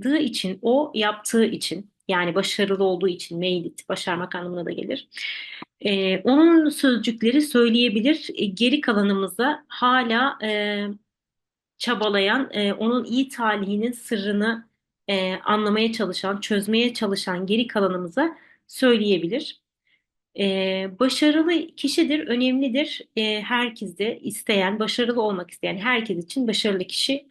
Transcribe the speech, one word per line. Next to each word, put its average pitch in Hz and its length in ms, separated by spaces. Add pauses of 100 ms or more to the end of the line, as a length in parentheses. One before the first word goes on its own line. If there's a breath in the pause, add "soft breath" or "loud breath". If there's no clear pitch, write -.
Dığı 277 160
için, 220 440
o 269 320
yaptığı 214 500
için, 196 460 (180)
yani 175 260
başarılı 196 500
olduğu 185 240
için, 175 300
made 180 180
it, - 320
başarmak 180 460
anlamına 175 300
da 175 60
gelir. - 380 (720 loud breath)
Ee, 190 380
onun 311 500
sözcükleri 240 760
söyleyebilir, 240 920
e, - 100
geri 233 360
kalanımıza 202 880
hala, 247 760
e, 208 420 (960)
çabalayan, 214 720
e, 202 200
onun 233 320
iyi 269 240
talihinin 208 640
sırrını, 208 760 (400)
e, 190 260
anlamaya 214 580
çalışan, 202 480
çözmeye 220 540
çalışan 196 520
geri 226 200
kalanımıza 190 720 (300 loud breath)
söyleyebilir. 208 920 (800)
E, 202 80 (540)
başarılı 302 640 (100)
kişidir, 294 500
önemlidir. 254 760 (140)
E, 214 260
herkese 226 760
isteyen, 196 600
başarılı 233 440
olmak 185 280
isteyen 175 280
herkes 214 460
için 254 240
başarılı 196 360
kişi - 460